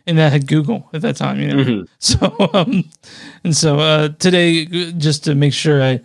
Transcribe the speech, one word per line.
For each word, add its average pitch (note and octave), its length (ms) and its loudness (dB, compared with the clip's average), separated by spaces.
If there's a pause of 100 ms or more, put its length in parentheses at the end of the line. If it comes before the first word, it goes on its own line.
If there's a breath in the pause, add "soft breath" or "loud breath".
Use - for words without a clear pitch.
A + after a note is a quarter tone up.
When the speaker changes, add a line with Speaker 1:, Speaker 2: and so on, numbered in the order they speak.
Speaker 1:
and D#3+ 140 2
I D#3 80 4
had C#3 180 0
Google D3+ 460 -2
at D#3+ 80 -6
that D3 160 -4
time, C3+ 240 -4
you D3 80 -4
know. C#3 160 0
Speaker 2:
Mm-hmm. A2 260 -2
Speaker 1:
<laughs> - 80 -20
So, - 540 0
um, G3 320 0 (580 loud breath)
and D#3+ 140 0
so, D3 220 0
uh, D3+ 400 2
today, E3+ 480 2 (260)
just D3+ 320 -2
to D3+ 100 0
make C#3+ 200 2
sure D3 280 2
I B2+ 220 0